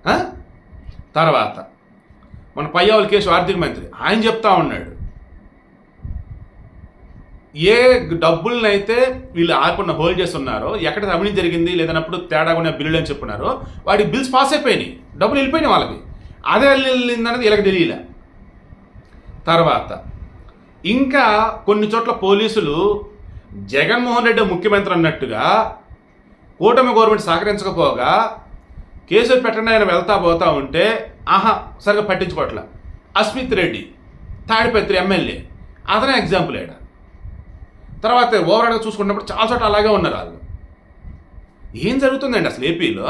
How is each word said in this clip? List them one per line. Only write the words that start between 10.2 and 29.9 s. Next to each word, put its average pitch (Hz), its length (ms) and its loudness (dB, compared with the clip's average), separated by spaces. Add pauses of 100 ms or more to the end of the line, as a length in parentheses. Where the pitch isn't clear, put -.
చేస్తున్నారో, 131 480 -4 (180)
ఎక్కడ 196 180 -4
అవినీతి 190 300 -2
జరిగింది 170 440 0
లేదన్నప్పుడు 160 380 -2
తేడా 165 360 0
ఉన్న 165 240 0
బిల్లులు 160 200 -2
అని 151 140 -2
చెప్పున్నారో 127 380 -6 (380)
వాటి 202 160 4 (100)
బిల్స్ 254 200 -2
పాస్ 269 200 4
అయిపోయినాయి, 262 460 0 (180)
డబ్బులు 226 220 2
వెళ్ళిపోయినాయి 269 340 2
వాళ్ళకి. - 240 0 (560)
అదే 247 160 4
వెళ్ళిందన్నది 247 720 0
వీళ్ళకి 208 260 4
తెలియలే. 180 300 0 (1500)
తర్వాత 151 440 2 (960)
ఇంకా 254 400 2 (400)
కొన్ని 208 280 2
చోట్ల 233 180 0
పోలీసులు 196 680 0 (960)
జగన్మోహన్ 233 520 0
రెడ్డి 226 160 4 (120)
ముఖ్యమంత్రి 196 400 0
అన్నట్టుగా 139 520 0 (1120)
కూటమి 240 340 4
గవర్నమెంట్ 214 360 4
సహకరించకపోగా 165 800 0 (1000)
కేసులు 247 320 4
పెట్టండి 220 300 -2
ఆయన 220 120 4
వెళ్తా 185 340 2